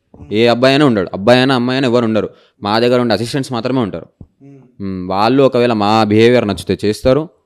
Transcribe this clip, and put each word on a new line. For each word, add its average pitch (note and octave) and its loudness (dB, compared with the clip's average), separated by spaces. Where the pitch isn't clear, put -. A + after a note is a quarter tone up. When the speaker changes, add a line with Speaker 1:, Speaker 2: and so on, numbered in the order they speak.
Speaker 1:
మ్మ్. - -20
Speaker 2:
ఏ A2 2
అబ్బాయి B2 2
అయినా D3 2
ఉండడు, G#2 0
అబ్బాయి A2+ 2
అయినా C3 0
అమ్మాయి B2+ -2
అయినా C3+ -2
ఎవరు A#2+ 0
ఉండరు. G#2+ -2
మా G#2 -2
దగ్గర B2 2
ఉండే A#2+ 0
అసిస్టెంట్స్ A#2+ -6
మాత్రమే B2+ -4
ఉంటారు. F2 -6
Speaker 1:
మ్మ్. C#3 -20
Speaker 2:
మ్మ్. F#2+ -8
వాళ్ళు A2+ 2
ఒకవేళ A#2+ 2
మా A2 2
బిహేవియర్ A2 4
నచ్చితే F#2+ -4
చేస్తారు, C3 -2